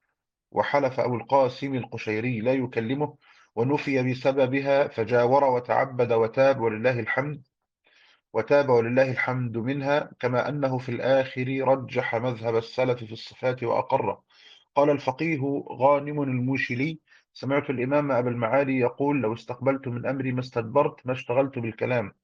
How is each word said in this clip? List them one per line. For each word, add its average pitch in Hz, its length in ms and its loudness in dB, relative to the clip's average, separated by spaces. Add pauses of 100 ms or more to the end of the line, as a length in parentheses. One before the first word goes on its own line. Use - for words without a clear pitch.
(520)
وحلف 131 480 0
أبو 120 160 0
القاسم 135 600 0
القشيري 113 640 -4
لا 123 120 2
يكلمه، 127 600 -2 (400)
ونفي 127 560 0
بسببها، 135 760 2
فجاور 123 560 2
وتعبد 123 720 2
وتاب 120 480 4
ولله 113 380 0
الحمد، 135 420 -4 (920)
وتاب 135 360 2
ولله 123 420 4
الحمد 123 460 -4
منها، 139 640 -2
كما 123 300 0
أنه 139 280 -2
في 123 120 -8
الآخر 131 800 0
رجح 123 480 0
مذهب 117 400 -2
السلف 123 480 0
في 104 80 -14
الصفات 123 520 -6
وأقره. 117 600 0 (520)
قال 143 140 4
الفقيه 143 800 0
غانم 143 500 2
الموشلي: 131 800 -2 (340)
سمعت 143 360 -2
الإمام 139 420 0
أبا 123 180 0
المعالي 127 500 0
يقول: 139 420 0
"لو 110 120 0
استقبلت 131 540 -4
من 120 180 -6
أمري 131 260 -4
ما 127 80 -2
استدبرت 127 680 -2
ما 127 60 0
اشتغلت 131 460 -2
بالكلام". 117 540 -2 (100)